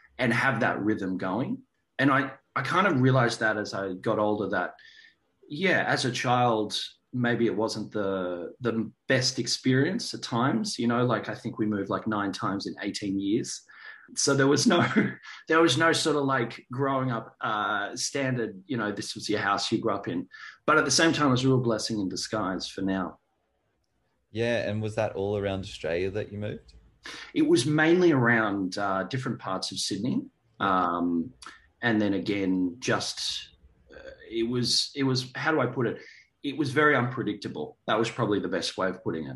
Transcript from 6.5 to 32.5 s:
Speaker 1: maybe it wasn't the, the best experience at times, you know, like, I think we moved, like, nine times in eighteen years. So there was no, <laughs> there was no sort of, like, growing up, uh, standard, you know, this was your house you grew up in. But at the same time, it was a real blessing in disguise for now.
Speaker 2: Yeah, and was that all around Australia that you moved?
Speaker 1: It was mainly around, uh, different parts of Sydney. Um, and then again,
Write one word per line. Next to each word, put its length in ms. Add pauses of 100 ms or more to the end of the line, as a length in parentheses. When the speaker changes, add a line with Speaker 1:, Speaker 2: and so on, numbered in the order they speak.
Speaker 1:
maybe 360
it 80
wasn't 360
the, 720
the 300 (160)
best 320
experience 720
at 80
times, 560
you 100
know, 160
like, 260
I 60
think 220
we 80
moved, 240
like, 160
nine 260
times 360
in 160
eighteen 360
years. 440 (520)
So 200
there 120
was 200
no, 180 (480)
<laughs> 140
there 140
was 180
no 140
sort 220
of, 100
like, 460
growing 400
up, 300
uh, 540
standard, 720
you 100
know, 140
this 240
was 120
your 120
house 320
you 80
grew 140
up 140
in. 200 (400)
But 100
at 80
the 60
same 220
time, 160
it 20
was 140
a 20
real 120
blessing 400
in 100
disguise 580
for 140
now. 360 (1120)
Speaker 2:
Yeah, 360
and 140
was 140
that 180
all 240
around 240
Australia 500
that 200
you 80
moved? 340 (640)
Speaker 1:
It 120
was 180
mainly 460
around, 640
uh, 260
different 340
parts 340
of 60
Sydney. 460 (360)
Um, 720 (500)
and 200
then 120
again, 640